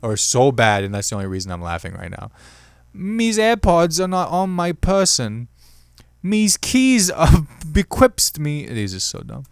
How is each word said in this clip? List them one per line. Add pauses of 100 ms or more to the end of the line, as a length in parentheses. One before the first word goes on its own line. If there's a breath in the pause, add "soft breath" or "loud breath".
or
so
bad,
and
that's
the
only
reason
I'm
laughing
right
now. (640 soft breath)
Me's
AirPods
are
not
on
my
person. (760 soft breath)
Me's
keys
are
<laughs>
bequipsed
me.
These
are
so
dumb.